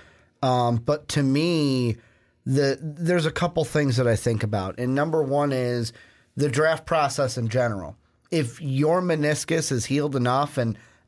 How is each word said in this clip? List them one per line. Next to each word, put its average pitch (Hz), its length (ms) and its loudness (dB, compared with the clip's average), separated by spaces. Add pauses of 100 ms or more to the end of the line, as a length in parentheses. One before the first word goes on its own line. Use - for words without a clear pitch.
(440)
Um, 123 340 2
but 147 320 -2
to 151 120 0
me, 139 760 2 (500)
the, 139 340 2
there's 160 460 -2
a 156 40 0
couple 170 320 -2
things 143 340 0
that 127 100 2
I 117 80 4
think 110 260 0
about. 101 380 -4
And 127 160 -2
number 156 260 0
one 143 300 0
is 123 420 -2 (420)
the 143 140 0
draft 156 380 0
process 143 500 0
in 117 120 -2
general. 107 460 -2 (360)
If 151 280 -2
your 151 440 2
meniscus 156 680 0
is 123 140 0
healed 143 300 0
enough, 135 420 0
and 117 200 0 (300)